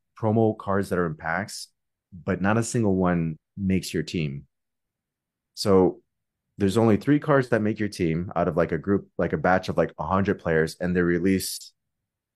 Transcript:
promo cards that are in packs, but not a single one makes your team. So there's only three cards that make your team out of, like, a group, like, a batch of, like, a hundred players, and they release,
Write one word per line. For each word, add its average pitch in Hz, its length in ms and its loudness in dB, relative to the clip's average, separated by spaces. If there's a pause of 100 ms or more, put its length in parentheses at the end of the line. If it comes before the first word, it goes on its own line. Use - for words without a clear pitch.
(160)
promo 110 400 0
cards 98 340 -4
that 90 100 0
are 87 60 0
in 78 100 -6
packs, 82 520 -8 (440)
but 92 280 -4
not 101 180 2
a 117 40 0
single 110 320 0
one 87 440 0 (180)
makes 95 360 -2
your 82 120 -4
team. 71 420 -6 (1080)
So 95 460 4 (580)
there's 101 180 2
only 113 200 6
three 139 220 2
cards 139 300 2
that 110 140 2
make 107 180 -2
your 104 80 -2
team 87 480 -2
out 85 100 2
of, 82 100 -2
like, 82 140 2
a 85 80 -4
group, 95 300 -2 (100)
like, 85 140 0
a 87 60 -2
batch 92 300 2
of, - 80 -4
like, 82 220 0
a 78 80 -6
hundred 95 320 0
players, 80 420 0
and 90 140 -2
they 90 80 2
release, 87 680 -2 (640)